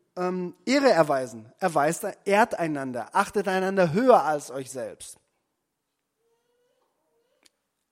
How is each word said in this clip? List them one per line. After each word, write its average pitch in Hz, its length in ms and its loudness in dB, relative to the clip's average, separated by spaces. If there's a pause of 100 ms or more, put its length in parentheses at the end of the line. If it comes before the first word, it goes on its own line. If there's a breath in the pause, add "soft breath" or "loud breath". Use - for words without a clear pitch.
(160)
Ähm, 180 400 -6 (100)
Ehre 269 240 4
erweisen. 131 720 0
Erweist, 160 460 0 (200)
ehrt 208 300 2
einander. 135 600 -6
Achtet 196 320 -2
einander 190 460 0
höher 220 300 6
als 147 280 -4
euch 127 200 -10
selbst. 110 480 -12 (2750)